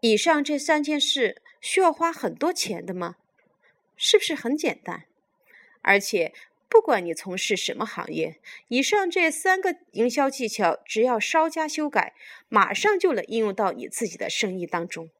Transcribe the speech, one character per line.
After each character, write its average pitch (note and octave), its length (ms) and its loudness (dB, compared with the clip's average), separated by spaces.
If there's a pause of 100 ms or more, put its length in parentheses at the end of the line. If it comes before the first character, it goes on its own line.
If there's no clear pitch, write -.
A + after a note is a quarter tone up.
以 A3 160 4
上 D4 260 4
这 D4 160 -2
三 D4+ 240 2
件 D4 180 -2
事 B3 420 0 (180)
需 - 200 0
要 F4 120 6
花 E4 200 -2
很 B3 220 -6
多 E4+ 180 0
钱 G3+ 320 -6
的 F3+ 80 -10
吗？ F3 240 -8 (800)
是 - 220 4
不 - 60 2
是 D#4+ 100 -2
很 C#4 220 -4
简 D4+ 260 -4
单？ E3+ 220 -12 (760)
而 G3+ 200 4
且， F3 320 -2 (360)
不 A4 140 8
管 A3+ 220 0
你 E3 100 -4
从 F#3 240 -10
事 G3 180 -2
什 - 180 -4
么 - 120 -4
行 - 260 -10
业， D#3+ 280 -6 (260)
以 B3 160 0
上 G4 260 0
这 E4+ 220 0
三 F#4 300 0
个 F#4 160 -2 (160)
营 A#3 180 0
销 C#4 180 2
技 C4+ 200 -4
巧， F#3+ 360 0
只 - 180 -2
要 A#3+ 180 2
稍 D#4+ 280 2
加 D#4 200 -4
修 D4+ 200 -4
改， - 260 -2 (340)
马 G3+ 260 4
上 G4+ 240 2
就 F4 140 2
能 G3+ 140 -2
应 A3+ 120 -4
用 G#3+ 160 0
到 G3+ 160 0
你 B2 160 -8
自 - 220 -6
己 - 100 -12
的 - 100 -6
生 F#3 300 -4
意 F3 80 -6
当 E3+ 220 -4
中。 E3 200 -12 (100)